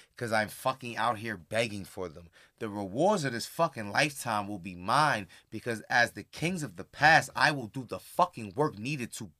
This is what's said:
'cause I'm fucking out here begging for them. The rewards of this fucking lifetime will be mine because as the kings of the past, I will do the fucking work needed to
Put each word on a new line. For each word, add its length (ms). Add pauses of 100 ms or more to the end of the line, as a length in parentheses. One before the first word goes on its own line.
(160)
'cause 160
I'm 160
fucking 480
out 220
here 180
begging 480
for 240
them. 200 (300)
The 100
rewards 560
of 80
this 140
fucking 440
lifetime 580
will 100
be 160
mine 540 (220)
because 320
as 300
the 120
kings 380
of 140
the 80
past, 500
I 180
will 160
do 160
the 160
fucking 540
work 240
needed 360
to 260